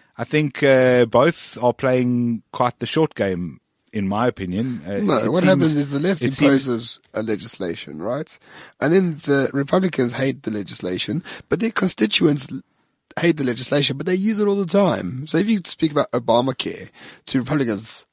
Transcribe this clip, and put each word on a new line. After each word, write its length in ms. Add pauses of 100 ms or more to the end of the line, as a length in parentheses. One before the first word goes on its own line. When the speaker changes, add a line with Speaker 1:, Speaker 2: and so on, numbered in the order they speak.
(180)
Speaker 1:
I 60
think, 400
uh, 420
both 560
are 120
playing 680 (100)
quite 280
the 60
short 280
game, 460 (340)
in 140
my 200
opinion. 580
Uh, 140
Speaker 2:
No, 180
Speaker 1:
it 140
Speaker 2:
what 100
Speaker 1:
seems, 80
Speaker 2:
happens 260
is 160
the 80
left 240
Speaker 1:
it 100
seems 340
Speaker 2:
imposes 320 (140)
a 80
legislation, 800
right? 360 (440)
And 120
then 320
the 280
Republicans 600
hate 300
the 80
legislation, 720 (260)
but 100
their 120
constituents 800
l-, 100 (560)
hate 200
the 80
legislation, 500
but 100
they 100
use 240
it 80
all 100
the 80
time. 600
So 100
if 100
you 160
speak 300
about 180
Obamacare 800 (380)
to 120
Republicans, 720